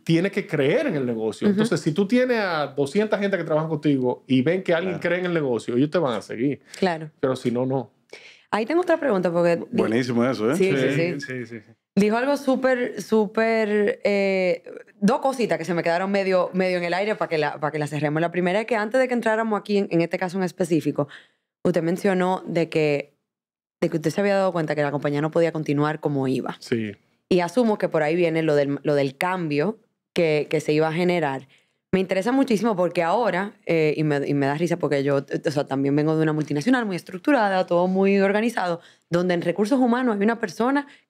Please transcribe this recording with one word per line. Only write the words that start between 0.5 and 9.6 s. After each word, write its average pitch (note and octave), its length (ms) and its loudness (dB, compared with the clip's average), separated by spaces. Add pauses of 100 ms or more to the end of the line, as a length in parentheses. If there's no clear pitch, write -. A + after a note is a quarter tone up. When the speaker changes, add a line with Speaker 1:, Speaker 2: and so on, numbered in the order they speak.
Speaker 1:
en F#3 80 -2
el C#3 100 -2
negocio. A2 420 -2
Speaker 2:
Ujú. G#3 60 6
Speaker 1:
Entonces, F#3+ 260 0
si E3 120 0
tú G3 160 0
tienes B3 320 2
a E3 280 0
doscientas G3+ 520 0
gente G3 180 0
que E3+ 60 -4
trabajan D#3 260 0
contigo C#3+ 580 0
y C3 140 4
ven F3+ 220 0
que F3+ 100 0
alguien F3 220 -2
Speaker 3:
Claro. E3 140 -4
Speaker 1:
cree F3 100 0
en F#3 60 -4
el F3+ 80 -2
negocio, B2+ 420 -2
ellos C#3+ 140 2
te F3+ 100 0
van C3 160 0
a G2 60 -4
seguir. C3+ 400 -4 (180)
Speaker 2:
Claro. D#3+ 400 -2
Speaker 1:
Pero C3 160 0
si B2+ 160 -2
no, B2 140 0
no. C3 260 -4 (600)
Speaker 2:
Ahí G#3+ 140 0
tengo E4 160 0
otra E4 180 0
pregunta, F#3+ 320 0
porque E3+ 260 2
di- - 140 -8